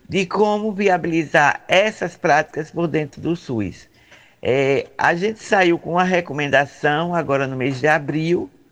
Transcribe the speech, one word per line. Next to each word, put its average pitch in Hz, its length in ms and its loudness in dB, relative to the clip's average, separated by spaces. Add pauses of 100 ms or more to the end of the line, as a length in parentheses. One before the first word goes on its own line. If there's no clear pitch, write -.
de 185 160 0
como 208 480 0
viabilizar 165 920 0
essas 190 520 0
práticas 156 520 0
por 170 180 -4
dentro 151 340 -4
do 151 160 -2
sus. 110 500 -6 (540)
É, 135 460 0 (100)
a 156 180 2
gente 208 260 -4
saiu 180 380 2
com - 120 -8
uma 175 120 2
recomendação 151 1120 0
agora 139 320 0
no 131 80 -8
mês 131 240 -2
de 135 80 0
abril 156 640 0 (220)